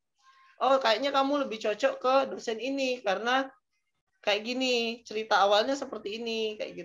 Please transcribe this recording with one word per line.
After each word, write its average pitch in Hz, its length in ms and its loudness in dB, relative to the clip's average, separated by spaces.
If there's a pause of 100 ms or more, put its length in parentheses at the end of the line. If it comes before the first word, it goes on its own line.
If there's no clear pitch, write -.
(600)
"Oh, 269 160 6
kayaknya 254 320 2
kamu 277 380 2
lebih 220 140 -8
cocok 220 360 0
ke 254 160 2 (200)
dosen 220 280 -6
ini 262 400 -2
karena 240 480 0 (720)
kayak 208 220 0
gini, 240 600 -2
cerita 214 360 0
awalnya 214 360 4
seperti 226 440 -8
ini," 220 360 -4
kayak - 160 -8 (120)